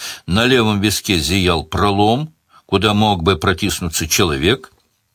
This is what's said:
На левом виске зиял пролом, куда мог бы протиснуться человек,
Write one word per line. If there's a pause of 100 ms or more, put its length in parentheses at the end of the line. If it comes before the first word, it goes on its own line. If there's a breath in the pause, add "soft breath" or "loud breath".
(260 loud breath)
На
левом
виске
зиял
пролом, (380 soft breath)
куда
мог
бы
протиснуться
человек, (440)